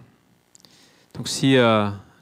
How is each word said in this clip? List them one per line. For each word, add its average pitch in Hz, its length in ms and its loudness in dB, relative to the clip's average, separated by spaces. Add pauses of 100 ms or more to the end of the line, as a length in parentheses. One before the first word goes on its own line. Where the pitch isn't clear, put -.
(1160)
Donc 120 100 -12
si, 135 300 0
euh, 110 320 2 (320)